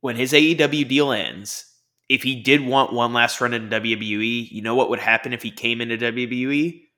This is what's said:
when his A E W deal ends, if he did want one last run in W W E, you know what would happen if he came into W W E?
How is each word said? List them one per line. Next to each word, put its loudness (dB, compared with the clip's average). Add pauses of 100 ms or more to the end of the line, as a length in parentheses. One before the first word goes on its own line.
when -4
his -2
A 10
E 4
W 2
deal 2
ends, -8 (440)
if 4
he -4
did 4
want 2
one 0
last 2
run 0
in -6
W 0
W -4
E, -4
you -10
know -2
what 2
would -2
happen 2
if -8
he -8
came -4
into -4
W -4
W -4
E? -4